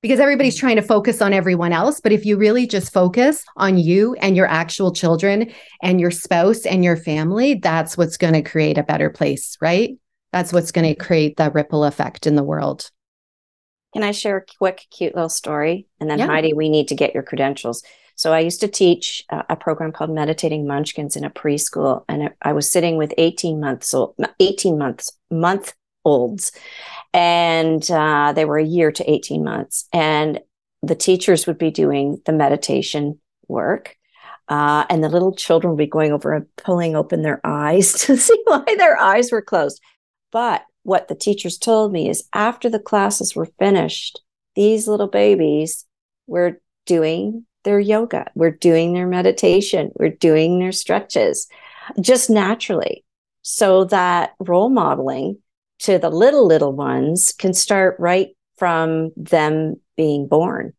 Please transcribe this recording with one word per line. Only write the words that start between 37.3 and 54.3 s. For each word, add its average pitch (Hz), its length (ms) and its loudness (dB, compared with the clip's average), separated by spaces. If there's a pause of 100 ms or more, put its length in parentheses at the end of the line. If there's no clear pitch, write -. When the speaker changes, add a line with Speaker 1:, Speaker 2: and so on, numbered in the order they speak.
Speaker 2:
eyes 151 480 2
<laughs> - 120 -2
to 269 120 4
see 453 280 4
why 320 200 2 (120)
their 349 220 4
eyes 240 340 2
were 220 100 -2
closed. 147 380 -2 (520)
But 226 300 -2 (200)
what - 260 0
the 190 60 -6
teachers 202 420 -4
told 214 360 0
me 165 160 -2
is - 160 -4 (100)
after 226 340 -2
the 226 100 -2
classes 202 560 -2
were 165 140 -4 (100)
finished, 185 600 0 (340)
these 214 340 2
little 208 200 0
babies 175 760 2 (420)
were 180 340 -2 (260)
doing 180 580 0 (200)
their 202 160 2
yoga, 214 540 -2
we're 160 160 2
doing 165 420 2
their 180 140 -2
meditation, 180 880 0
we're - 140 0
doing 160 500 2
their 185 140 -2
stretches, - 760 -2 (520)
just 240 300 2
naturally, 208 720 0 (380)
so 190 420 4
that 180 540 0